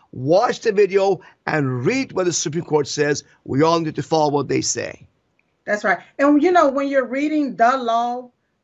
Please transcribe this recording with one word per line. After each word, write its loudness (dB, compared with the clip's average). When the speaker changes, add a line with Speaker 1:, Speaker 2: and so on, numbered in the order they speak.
Speaker 1:
watch 0
the 0
video, 2
and -2
read -2
what -2
the 0
Supreme -4
Court -2
says. -2
We 0
all 4
need -6
to -6
follow 0
what -2
they -2
say. -8
Speaker 2:
That's -4
right. -2
And, 4
you 4
know, 4
when -2
you're 0
reading -2
the 2
law, -4